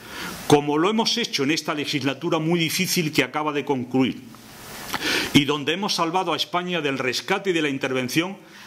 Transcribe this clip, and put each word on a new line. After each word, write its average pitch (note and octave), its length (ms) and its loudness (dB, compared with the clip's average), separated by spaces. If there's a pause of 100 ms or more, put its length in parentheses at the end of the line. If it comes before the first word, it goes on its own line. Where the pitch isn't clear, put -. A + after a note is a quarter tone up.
(480)
como D3 300 6
lo F3 120 4
hemos A3 280 2
hecho G#3+ 260 -2
en C#3 80 2
esta D#3+ 220 -2
legislatura D3 680 0
muy E3 200 2
difícil E3 540 0
que - 100 6
acaba D3+ 300 -2
de C#3+ 100 0
concluir, B2+ 580 0 (1120)
y C#3+ 120 6
donde D3 280 0
hemos G3 220 -2
salvado E3+ 380 0
a C#3+ 40 0
España F3 440 -2
del C#3 160 0
rescate F#3 540 0
y - 20 4
de E3 80 2
la D3 80 2
intervención C3+ 680 -2 (300)